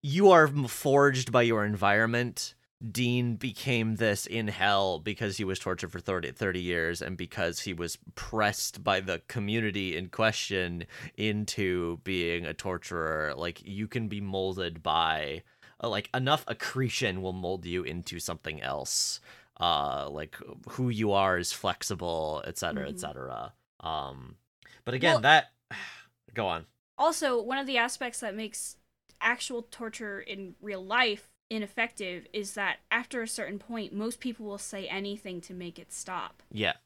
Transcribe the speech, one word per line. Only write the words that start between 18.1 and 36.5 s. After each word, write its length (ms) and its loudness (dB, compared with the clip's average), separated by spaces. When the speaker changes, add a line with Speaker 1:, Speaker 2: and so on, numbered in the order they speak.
Speaker 1:
something 440 -6
else. 580 -2
Uh, 500 2
like, 280 -10
who 180 0
you 240 2
are 240 6
is 160 -2
flexible, 960 -2
et 100 -8
cetera, 300 -4
Speaker 2:
Mm-hmm. 80 -8
Speaker 1:
et 60 -10
cetera. 520 -8
Um, 560 -6
but 80 -4
again, 220 4
Speaker 2:
Well 40 2
Speaker 1:
that, 300 8
<sighs> 600 -16
go 140 0
on. 180 0
Speaker 2:
Also, 460 2
one 160 -2
of 80 -2
the 100 0
aspects 440 -2
that 140 -6
makes 420 -8
actual 500 -2
torture 480 -10
in 440 -12
real 200 -8
life 440 0
ineffective 800 -4
is 220 -6
that 220 0
after 300 -2
a 60 -6
certain 300 -6
point, 340 -8
most 280 -4
people 260 -6
will 100 -8
say 300 -10
anything 540 -6
to 120 -16
make 280 -10
it 120 -18
stop. 500 -10